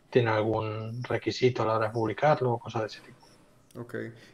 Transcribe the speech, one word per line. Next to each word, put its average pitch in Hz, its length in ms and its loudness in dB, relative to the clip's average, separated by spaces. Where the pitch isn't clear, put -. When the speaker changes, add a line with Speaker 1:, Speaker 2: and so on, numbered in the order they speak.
Speaker 1:
tiene 117 200 4
algún 110 720 0
requisito 117 600 0
a - 20 2
la 110 120 2
hora 110 100 0
de 110 60 -6
publicarlo 120 600 2
o 113 60 -2
cosas 113 220 -6
de 107 60 -4
ese - 140 -14
tipo. - 800 -20
Speaker 2:
Ok. 120 160 -12